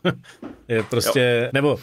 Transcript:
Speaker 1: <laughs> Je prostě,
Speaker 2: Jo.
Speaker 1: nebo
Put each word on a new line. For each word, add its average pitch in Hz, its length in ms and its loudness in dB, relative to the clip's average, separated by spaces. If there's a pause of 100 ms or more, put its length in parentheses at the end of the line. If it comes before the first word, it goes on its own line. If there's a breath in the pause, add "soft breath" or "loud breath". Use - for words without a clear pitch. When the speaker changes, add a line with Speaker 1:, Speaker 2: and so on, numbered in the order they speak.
Speaker 1:
<laughs> 180 100 0 (540 loud breath)
Je 110 160 0
prostě, 120 600 0
Speaker 2:
Jo. 120 100 -4
Speaker 1:
nebo 139 300 2